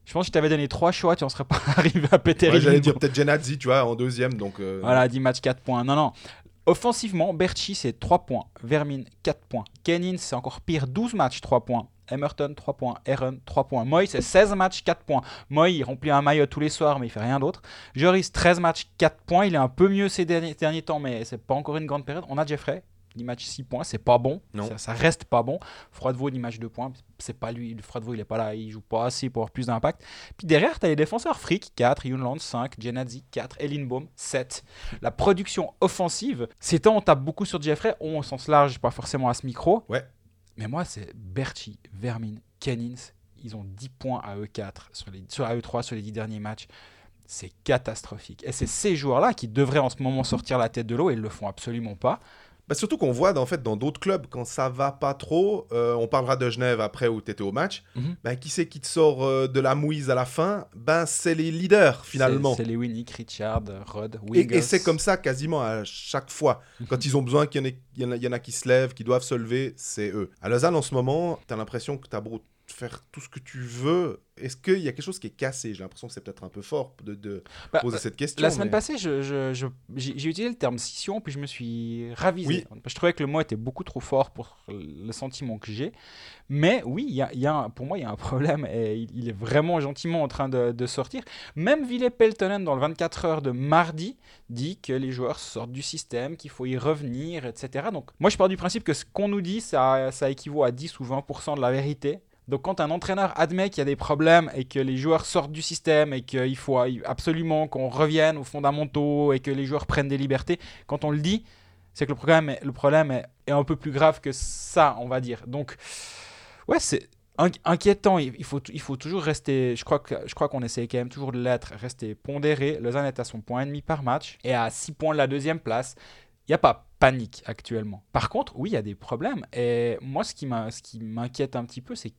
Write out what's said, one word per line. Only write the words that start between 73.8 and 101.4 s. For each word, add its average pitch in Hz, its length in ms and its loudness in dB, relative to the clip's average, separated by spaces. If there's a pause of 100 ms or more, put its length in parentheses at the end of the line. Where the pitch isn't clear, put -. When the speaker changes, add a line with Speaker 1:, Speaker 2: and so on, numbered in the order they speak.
Speaker 2:
Est-ce 127 200 -12
qu'il 190 220 2
y 151 100 -2
a - 20 -4
quelque 139 140 -12
chose 185 140 -8
qui - 80 -12
est - 100 -14
cassé ? 131 360 -6
J'ai 95 100 -14
l'impression 95 240 -16
que 123 60 -16
c'est - 80 -16
peut-être - 220 -16
un 90 60 -14
peu 104 120 -14
fort 131 320 -6 (100)
de, 107 120 -10
de 101 280 -12 (280)
Speaker 1:
Bah, 160 80 4
Speaker 2:
poser 123 160 0
Speaker 1:
euh, 110 40 -4
Speaker 2:
cette - 180 -6
question, - 240 -4
Speaker 1:
la 160 80 6
semaine 180 180 0
Speaker 2:
mais 208 40 0
Speaker 1:
passée, 214 260 0
je, 156 240 -2
je, 139 320 -2
je, 131 140 -4 (280)
j'ai, 135 220 -6
j'ai 147 120 -2
utilisé 196 200 -4
le 240 60 -6
terme 123 220 -2
scission, - 440 -6
puis 156 100 -10
je 139 80 -8
me 143 60 -8
suis 117 720 -8
ravisé. 165 540 0
Speaker 2:
Oui. 107 160 -18
Speaker 1:
Je 127 100 -8
trouvais 175 180 2
que 147 100 -4
le 139 40 -2
mot 151 120 0
était 151 160 -2
beaucoup 127 300 -8
trop - 160 -10
fort - 300 0
pour - 260 -16 (100)
le 90 460 -12
sentiment 131 440 -8
que 107 140 -12
j'ai. 135 220 -6 (560)
Mais 160 360 4
oui, 156 220 -4
il 180 80 -4
y 131 60 0
a, 131 120 0
il 131 60 -6
y 135 80 2
a 151 60 2
un, 131 160 -2
pour 127 160 -10
moi, 170 120 -6
il 175 40 -6
y - 20 -6
a 117 60 -6
un 104 80 -8
problème, 143 520 0
et 107 280 -2
il, 117 180 -6
il 117 140 -6
est 107 80 -8
vraiment 147 420 2
gentiment 156 420 -2
en 143 60 0
train 131 220 -4
de, 123 240 2
de 120 120 -2
sortir. 139 360 -6 (340)
Même 254 300 2
Ville 247 260 -2
Peltonen, 202 540 2
dans 147 100 2
le 127 60 -2
vingt-quatre 160 420 -2
heures 160 180 0
de 139 100 -2
mardi, 156 640 0 (320)
dit 135 280 -6
que - 140 -8
les 131 220 -2
joueurs 127 260 -4
sortent - 320 -10
du 131 100 -8
système, 139 540 -6
qu'il - 160 -18
faut - 140 -8
y 127 120 -2
revenir, 147 680 -4
et 117 100 -8
cetera. 139 360 -6
Donc, 160 180 -8 (100)
moi, 175 100 6
je 202 60 2
pars 190 140 6
du 190 80 0
principe 180 260 -4
que 156 100 0
ce - 120 -4
qu'on 202 240 -2
nous 202 120 -2
dit, 190 200 -4
ça, 131 500 2
ça 135 180 -2
équivaut 143 360 0
à 123 60 4
dix 127 280 -12
ou 131 60 -6
vingt 131 160 -4
pour - 200 -10